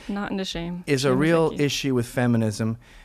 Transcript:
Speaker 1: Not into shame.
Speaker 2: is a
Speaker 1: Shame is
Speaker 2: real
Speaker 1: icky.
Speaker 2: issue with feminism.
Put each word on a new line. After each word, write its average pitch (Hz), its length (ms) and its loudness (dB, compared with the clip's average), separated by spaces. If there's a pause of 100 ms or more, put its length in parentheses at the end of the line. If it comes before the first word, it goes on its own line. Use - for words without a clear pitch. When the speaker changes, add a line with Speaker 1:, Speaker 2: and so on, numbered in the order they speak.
Speaker 1:
Not 202 240 -6
into 190 140 -4
shame. 175 420 -8
Speaker 2:
is 135 160 2
a 143 60 2
Speaker 1:
Shame 127 60 4
is 131 40 2
Speaker 2:
real 160 340 4
Speaker 1:
icky. 147 120 0
Speaker 2:
issue 135 280 -2
with 120 140 2
feminism. 113 720 0 (280)